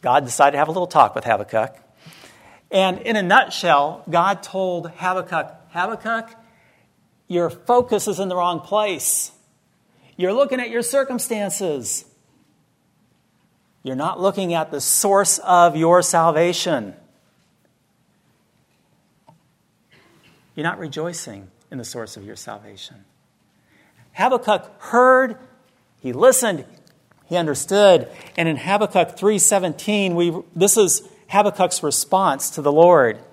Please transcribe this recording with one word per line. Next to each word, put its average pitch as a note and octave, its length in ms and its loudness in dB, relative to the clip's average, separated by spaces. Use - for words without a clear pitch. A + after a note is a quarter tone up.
God C3+ 240 2
decided C#3 280 2
to C#3+ 60 -4
have D3+ 100 0
a D#3+ 40 -6
little F3+ 140 -4
talk C3+ 280 4
with A2+ 100 -8
Habakkuk. A2 520 -2
And F#3+ 300 0
in A3 160 -4
a G3+ 60 -2
nutshell, F3 840 0
God F#3 340 0
told F3+ 540 -6
Habakkuk, F3+ 560 -6
"Habakkuk, A3 680 -6
your F3 220 -2
focus B3 580 -2
is F3+ 100 -6
in F#3+ 100 -4
the F3+ 80 -6
wrong F3 240 -2
place. G3+ 720 -4
You're F3+ 160 -2
looking B3+ 280 -2
at A#3+ 100 -10
your A#3 120 -4
circumstances." G#3+ 1200 -6
You're C3 140 -8
not E3+ 240 -6
looking F#3+ 340 -2
at D#3+ 160 -4
the C#3+ 100 -8
source G3 580 2
of F3 380 4
your E3+ 260 4
salvation. E3 920 0
You're D3+ 100 -8
not F#3 140 -4
rejoicing D3+ 680 -12
in C#3+ 80 -12
the A#2+ 60 -12
source A2+ 320 -14
of G2 80 -20
your G#2 120 -18
salvation. G#2 680 -20
Habakkuk A#3 680 -2
heard, B3+ 580 4
he B2+ 140 -8
listened, G3 540 2
he E3+ 120 -6
understood. F3 720 4
And E3 120 0
in D#3 100 -2
Habakkuk G3+ 580 0
three G#3 220 0
seventeen, F#3+ 760 0
we, E3+ 200 0
this G3 220 2
is G3 320 2
Habakkuk's G3 540 0
response D3+ 680 -2
to D#3 120 -10
the C#3+ 100 2
Lord. D3+ 460 6